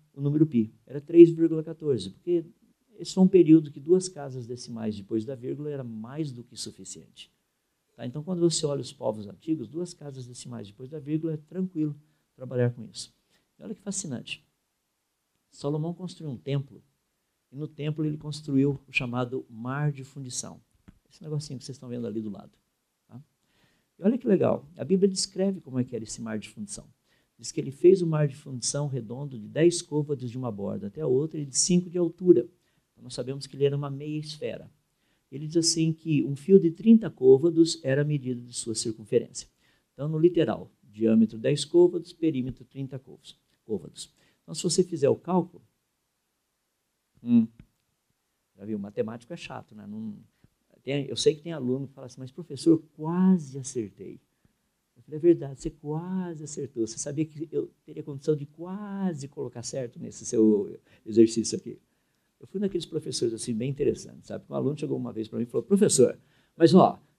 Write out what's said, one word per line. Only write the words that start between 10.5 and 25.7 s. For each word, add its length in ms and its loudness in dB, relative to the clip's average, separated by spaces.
depois 200 -18
da 100 -14
vírgula 360 -6
é 20 -8
tranquilo 580 -6
trabalhar 380 -2
com 120 -12
isso. 300 -18
E 40 -20
olha 120 -10
que 80 -20
fascinante. 600 -10
Salomão 420 -6
construiu 380 -12
um 80 -10
templo, 440 -6
e 60 -18
no 100 -10
templo 380 -6
ele 120 -4
construiu 680 -2
o 60 -20
chamado 580 -4
Mar 400 -4
de 140 -8
Fundição. 560 -12
Esse 120 -20
negocinho 360 -8
que 60 -18
vocês 120 -12
estão 120 -18
vendo 180 -6
ali 160 -6
do 80 -8
lado. 220 -16
Tá? 120 -20
E 60 -18
olha 120 4
que 120 -4
legal, 380 2
a 80 -10
Bíblia 240 4
descreve 520 -2
como 180 -8